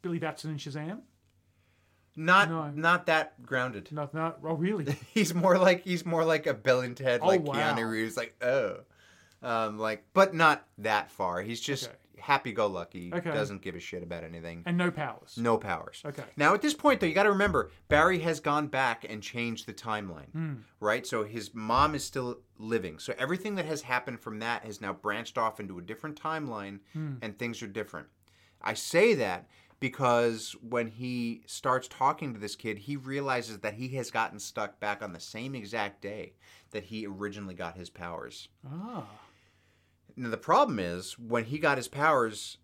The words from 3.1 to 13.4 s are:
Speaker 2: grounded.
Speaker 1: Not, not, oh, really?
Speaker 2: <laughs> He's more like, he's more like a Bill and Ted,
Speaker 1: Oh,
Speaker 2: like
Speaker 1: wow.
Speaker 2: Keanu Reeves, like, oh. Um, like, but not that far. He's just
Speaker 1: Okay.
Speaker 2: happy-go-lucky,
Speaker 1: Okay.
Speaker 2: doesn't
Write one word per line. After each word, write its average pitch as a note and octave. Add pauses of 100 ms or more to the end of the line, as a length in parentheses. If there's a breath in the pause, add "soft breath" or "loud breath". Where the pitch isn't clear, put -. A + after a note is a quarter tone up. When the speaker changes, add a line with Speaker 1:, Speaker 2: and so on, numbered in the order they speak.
Speaker 2:
grounded. B2+
Speaker 1:
Not, D3
not, D#3+
oh, D#3+
really? E3
Speaker 2:
<laughs> -
He's F#3
more F3+
like, F3+
he's F3+
more E3
like D#3+
a C#3+
Bill B2
and B2
Ted, B2
Speaker 1:
Oh, E3+
Speaker 2:
like F#3+
Speaker 1:
wow. C#3+ (200)
Speaker 2:
Keanu A2+
Reeves, A2
like, A#2
oh. B2 (600 soft breath)
Um, A2+
like, A2
but F#3+
not D#3+ (120)
that G#2
far. F2+
He's A2+
just C3
Speaker 1:
Okay. - (260)
Speaker 2:
happy-go-lucky, G2+
Speaker 1:
Okay. E3+
Speaker 2:
doesn't G2+